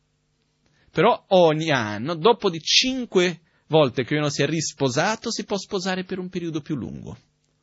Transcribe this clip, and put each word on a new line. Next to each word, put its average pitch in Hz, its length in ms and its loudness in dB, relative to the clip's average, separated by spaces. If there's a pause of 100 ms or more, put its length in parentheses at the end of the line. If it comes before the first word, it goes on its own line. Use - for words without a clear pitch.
(920)
Però 202 380 2
ogni 160 420 4
anno, 117 440 -2
dopo 202 360 2
di 165 100 -6
cinque 214 840 0 (240)
volte 143 380 2
che 147 120 -2
uno 151 140 -2
si 147 120 -2
è 139 40 2
risposato, 156 840 -2
si 208 140 -6
può 208 120 -4
sposare 185 480 -6
per 185 140 -8
un 185 100 -8
periodo 170 320 -6
più 156 140 -8
lungo. 71 420 -10 (460)